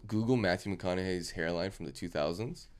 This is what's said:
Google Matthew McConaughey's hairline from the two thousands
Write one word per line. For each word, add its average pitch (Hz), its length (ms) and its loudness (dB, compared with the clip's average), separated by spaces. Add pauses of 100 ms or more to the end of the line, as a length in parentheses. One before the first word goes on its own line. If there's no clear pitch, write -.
Google 110 300 4
Matthew 95 400 2
McConaughey's 92 560 0
hairline 85 400 0
from 85 140 -8
the 67 60 -6
two 87 160 -6
thousands 87 600 -2 (120)